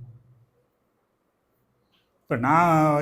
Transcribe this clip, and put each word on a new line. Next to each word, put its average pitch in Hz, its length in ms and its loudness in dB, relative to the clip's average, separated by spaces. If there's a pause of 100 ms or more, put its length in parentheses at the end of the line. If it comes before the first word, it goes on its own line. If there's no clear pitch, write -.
(2250)
இப்ப - 240 -8
நான் 160 340 0 (300)